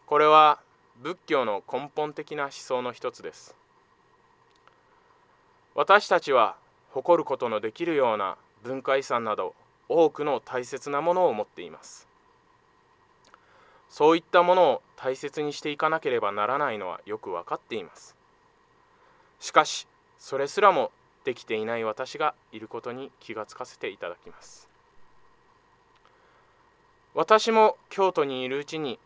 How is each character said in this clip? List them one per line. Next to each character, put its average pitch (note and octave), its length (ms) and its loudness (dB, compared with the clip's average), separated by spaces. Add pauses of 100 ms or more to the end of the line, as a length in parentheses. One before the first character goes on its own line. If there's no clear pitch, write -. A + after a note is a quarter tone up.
こ D3 140 2
れ D3+ 80 6
は D3+ 340 8 (400)
仏 D#3 240 -10
教 C#3 220 0
の G2+ 200 -4
根 C#3 300 -6
本 D3+ 160 -4
的 D3+ 240 -12
な C#3+ 80 -4
思 C3+ 80 -8
想 B2 300 -6
の B2 100 -6
一 D3 200 -8
つ - 100 -20
で E2 100 -12
す。 - 240 -20 (2250)
私 G3 320 4
た F3+ 140 2
ち C#3 140 0
は G#2+ 220 4 (340)
誇 E3+ 260 2
る D#3+ 80 0
こ C3+ 140 -4
と B2 100 -4
の G#2+ 120 -2
で A2 120 -6
き E3+ 140 -10
る E3+ 80 -2
よ A#2+ 220 2
う - 20 -
な F#2+ 180 -4 (260)
文 C3 200 -10
化 C3+ 160 0
遺 C3+ 40 -4
産 A#2+ 220 -4
な G#2+ 120 -4
ど F#2+ 180 -6 (340)
多 D#3 220 4
く D3 140 -8
の C#3 160 -2
大 B2+ 260 -8
切 C#3 240 -10
な C#3+ 100 -2
も E3+ 140 0
の F3+ 140 2
を B2+ 40 0
持 G#2+ 120 -4
っ - 20 -20
て - 160 -18
い E2 80 -14
ま D#2 120 -20
す。 - 240 -20 (1800)
そ D3+ 220 4
う E3 80 6
い - 20 -12
っ - 20 -12
た F3+ 200 4
も F3+ 120 4
の F3+ 100 6
を C3 180 4 (140)
大 C3 200 -4
切 D3 240 -8
に D3 140 -4
し - 80 -14
て D3+ 80 -6
い C#3+ 80 -8
か D#3+ 100 0
な D#3+ 100 -2
け D3+ 120 -4
れ A#2 100 0
ば G#2 100 -2
な G#2 160 -2
ら C3 120 -2
な D3 140 -2
い G#2+ 60 -8
の F#2 120 -8
は F2 160 -12
よ G#2 100 -8
く G#2 160 -10
わ F2 120 -6
か D3+ 100 -10
っ D3+ 40 -6
て - 180 -14
い F#2+ 80 -8
ま - 120 -20
す。 - 220 -20 (1200)
し - 100 -12
か D#3 140 4
し、 - 240 -10 (300)
そ - 180 -10
れ C#3 100 -2
す E3+ 140 -6
ら G3 120 6
も C#3 200 0 (320)
で B2+ 120 -4
き - 80 -20
て A2+ 100 -6
い G#2+ 100 -4
な A#2 120 -4
い A2+ 80 -4
私 B2+ 340 -8
が D3+ 160 -2 (160)
い A2 80 -16
る A2 80 -16
こ A#2 140 -12
と B2 100 -10
に C3 300 -12
気 - 120 -14
が G#2+ 140 -10
つ - 80 -20
か B2+ 100 -12
せ - 140 -20
て A#2 120 -8
い G2 60 -12
た F#2 120 -10
だ F2 80 -12
き - 120 -20
ま - 140 -20
す。 - 260 -20 (2500)
私 G#3+ 380 4
も A3 260 4 (120)
京 F#3+ 200 0
都 F3 140 0
に C3 180 -4
い B2+ 60 -4
る C3+ 100 -4
う D3 60 -8
ち D#3 160 -10
に C3 260 -6